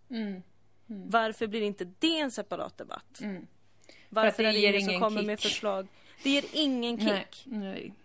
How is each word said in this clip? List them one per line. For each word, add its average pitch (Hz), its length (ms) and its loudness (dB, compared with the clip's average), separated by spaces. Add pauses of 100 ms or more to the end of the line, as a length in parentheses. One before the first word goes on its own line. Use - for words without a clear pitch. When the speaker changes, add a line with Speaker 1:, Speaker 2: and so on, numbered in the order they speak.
(100)
Speaker 1:
Mm. 208 320 -6 (460)
Mm. 190 220 -12
Speaker 2:
varför 220 360 0
blir 214 160 -2
inte 202 220 -4 (140)
det 320 200 2
en 285 120 0
separat - 480 -8
debatt? - 420 -14
Speaker 1:
Mm. 190 260 -8 (600)
Speaker 2:
Varför 220 220 4
Speaker 1:
För 220 140 2
att - 0 -
det 220 40 4
Speaker 2:
är 214 40 6
det 208 60 2
Speaker 1:
ger 208 140 8
Speaker 2:
ingen 196 100 4
som 190 80 0
Speaker 1:
ingen 185 120 0
Speaker 2:
kommer 214 200 2
med 214 180 -2
Speaker 1:
kick. 208 100 0
Speaker 2:
förslag? 190 360 -2 (360)
Det 269 80 2
ger 277 220 4
ingen 247 460 0
kick. 208 480 0
Speaker 1:
Nej, 214 120 -6
nej. 196 360 -8 (100)